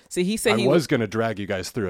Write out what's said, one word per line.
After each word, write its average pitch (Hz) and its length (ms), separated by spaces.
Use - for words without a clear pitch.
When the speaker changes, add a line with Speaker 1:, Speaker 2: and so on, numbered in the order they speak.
Speaker 1:
See, 175 140
he 202 140
said 220 180
Speaker 2:
I 214 40
Speaker 1:
he 208 100
Speaker 2:
was 143 60
Speaker 1:
was 160 120
Speaker 2:
gonna 117 220
drag 110 320
you 101 60
guys 92 240
through 101 200